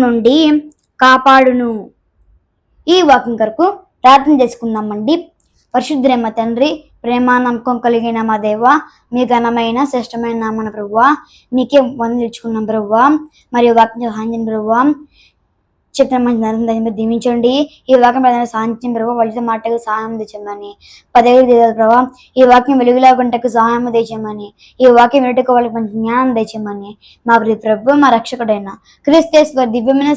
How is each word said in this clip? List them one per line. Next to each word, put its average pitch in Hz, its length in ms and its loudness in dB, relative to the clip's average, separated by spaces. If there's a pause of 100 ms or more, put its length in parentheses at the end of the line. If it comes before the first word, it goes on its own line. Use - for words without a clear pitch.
నుండి 240 340 2 (640)
కాపాడును. 254 720 4 (1200)
ఈ 370 40 4 (120)
వాక్యం 240 320 2
కొరకు 220 240 0 (380)
ప్రార్థన 269 380 6
చేసుకుందామండి. 220 720 -4 (580)
పరిశుద్ధుడైన 254 560 -2 (100)
తండ్రి, 233 300 -2 (340)
ప్రేమ 247 340 0 (100)
నమ్మకం 240 380 -4
కలిగిన 233 440 -2
మా 220 160 -2
దేవ, 214 200 -2 (480)
మీ 247 100 -2 (100)
ఘనమైన 233 580 -2
శ్రేష్టమైన 233 540 -6
నామన 220 320 -6
ప్రభువా, 214 300 0 (480)
మీకే 262 260 2 (200)
వందలు 233 280 -4
ఇచ్చుకున్నాం 220 420 -8
ప్రభువా. 220 340 0 (480)
మరియు 240 280 2
వాక్యం 233 300 -4
సహాయం 220 220 -8
చేయండి 226 200 -8
ప్రభువా. 220 280 -2 (1160)
చెప్పిన 262 260 0
మంచి 240 180 -2
నరం 220 260 -4
దయచేసి 226 300 -4
దీవించండి. 233 540 -2 (400)
ఈ - 100 6
వాక్యం 247 240 2
ప్రధాన 240 260 2
సాధించిన 226 460 -6
ప్రభు 226 220 -4
వాళ్ళతో 226 280 -4
మాటకు 226 380 -4
సహాయం 220 340 -6
తెచ్చమని, 208 500 -14 (460)
పదవి 247 320 4
దేవత 233 300 4
ప్రభా, 226 220 2 (400)
ఈ 262 120 6
వాక్యం 254 300 4
వెలుగులా 247 380 4
గుంటకు 247 360 -4
సహాయం 233 300 0 (100)
తెచ్చమని, 220 520 -6 (360)
ఈ 254 40 6 (100)
వాక్యం 240 260 4
వినుటకు 254 320 0
వాళ్ళకి 240 220 0
మంచి 214 240 -8
జ్ఞానం 247 360 0
తెచ్చమని, 208 540 -8 (360)
మా 233 100 4
ప్రియ 220 260 -2
ప్రభు, 220 400 0
మా 262 140 4
రక్షకుడైన 220 520 -6 (380)
క్రీస్తు 320 300 4
యేసు 302 200 2
వారి 247 180 0
దివ్యమైన 269 420 0